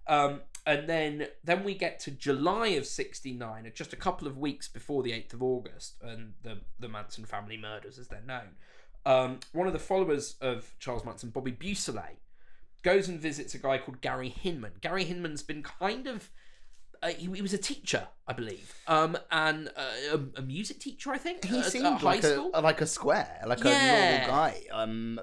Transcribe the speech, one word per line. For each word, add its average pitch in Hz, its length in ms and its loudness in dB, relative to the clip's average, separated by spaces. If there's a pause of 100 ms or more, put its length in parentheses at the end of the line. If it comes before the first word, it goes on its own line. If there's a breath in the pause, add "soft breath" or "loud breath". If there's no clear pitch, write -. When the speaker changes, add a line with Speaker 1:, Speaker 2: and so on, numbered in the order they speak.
Speaker 1:
Um, 143 340 4 (240)
and 151 240 2
then, 151 380 0 (160)
then 175 200 2
we 202 120 -2
get - 260 -2
to - 100 -8
July 147 580 2
of 156 180 2
sixty-nine, 120 880 -6
just - 180 -8
a - 40 -8
couple 175 300 0
of 131 100 -6
weeks 143 320 -2
before 139 340 -2
the 120 80 0
eighth 113 220 -6
of 131 100 -4
August 127 580 -2
and 113 400 -8
the, 110 180 -6 (200)
the 123 100 -4
Manson 107 360 -6
family 110 320 -6
murders, 107 420 -10
as 123 80 -12
they're 113 140 -8
known. 120 340 -8 (500 soft breath)
Um, 131 340 4 (120)
one 180 160 0
of 185 60 0
the 151 60 -2
followers 180 640 2
of 123 380 -4
Charles 117 240 -4
Manson, 123 280 -10
Bobby 127 200 -2
Beausoleil, 123 680 -4 (640)
goes 190 280 6
and 170 100 -4
visits 151 340 -4
a 135 40 -6
guy 135 200 2
called 127 240 -10
Gary 131 280 -2
Hinman. 131 520 -2
Gary 180 240 0
Hinman's 170 380 -4
been 151 200 -6
kind 226 440 -2
of, 233 220 -8 (720 soft breath)
uh, 170 80 0
he, 175 240 -4
he 196 80 -4
was 196 120 0
a 196 40 2
teacher, - 500 -2 (200)
I 131 60 -4
believe, 113 400 -8 (140)
um, 160 300 4 (140)
and, 156 440 2
uh, 135 420 0 (180)
a, 131 40 -8
a - 20 -6
music 156 400 -6
teacher, - 300 -8
I 277 60 -2
think, 349 280 -4
Speaker 2:
He 240 140 2
Speaker 1:
at, 208 60 2
Speaker 2:
seemed 202 200 2
Speaker 1:
at 285 160 4
high 147 40 4
Speaker 2:
like 135 180 6
Speaker 1:
school. 147 300 4
Speaker 2:
a, 160 80 4
like 156 200 6
a 151 40 2
square, 147 600 2
like 127 180 2
Speaker 1:
Yeah. 285 80 10
Speaker 2:
a 247 400 8
normal 131 160 4
guy, 139 340 4 (100)
um, 113 520 -2